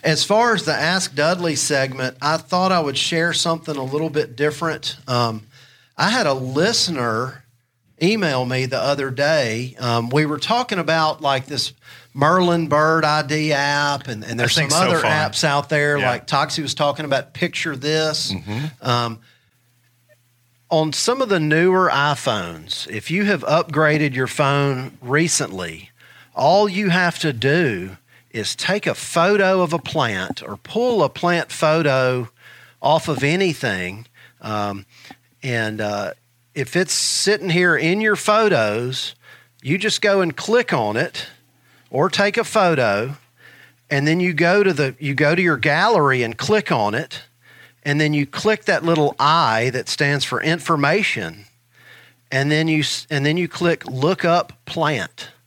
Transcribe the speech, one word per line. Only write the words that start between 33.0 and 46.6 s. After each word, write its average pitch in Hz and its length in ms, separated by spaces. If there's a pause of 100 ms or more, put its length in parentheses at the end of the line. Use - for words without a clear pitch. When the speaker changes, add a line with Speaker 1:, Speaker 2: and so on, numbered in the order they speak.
Speaker 1:
of 139 160
anything. 120 840 (340)
Um, 104 440 (580)
and, 110 360
uh, 104 340 (420)
if 139 200
it's 180 180
sitting - 560
here 175 260
in 165 260
your 214 140
photos, 131 1000 (460)
you 147 160
just 196 240
go 196 200
and 170 140
click 233 380
on 110 240
it - 300 (600)
or 147 200
take 202 280
a 226 60
photo, 139 720 (720)
and 143 180
then 165 120
you 180 140
go 175 300
to 190 100
the, 135 260
you 139 160
go 151 200
to 185 60
your 165 160
gallery 147 680
and 113 140
click - 340